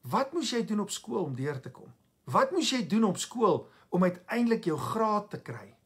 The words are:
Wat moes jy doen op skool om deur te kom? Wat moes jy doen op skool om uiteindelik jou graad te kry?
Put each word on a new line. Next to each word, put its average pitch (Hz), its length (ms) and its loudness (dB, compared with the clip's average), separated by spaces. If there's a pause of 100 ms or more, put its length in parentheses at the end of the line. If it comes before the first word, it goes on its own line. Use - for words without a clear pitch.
Wat 269 320 -2
moes 302 160 -2
jy 233 160 0
doen 208 140 -2
op 196 100 -4
skool 220 340 -4
om 135 120 -4
deur 131 260 -6
te 123 100 -12
kom? - 200 -20 (320)
Wat 202 280 2
moes 330 220 0
jy 226 140 0
doen 220 160 4
op 185 140 2
skool 196 500 0 (220)
om 180 140 2
uiteindelik 226 680 0
jou 151 80 0
graad 214 520 0
te - 120 -10
kry? - 340 -14 (100)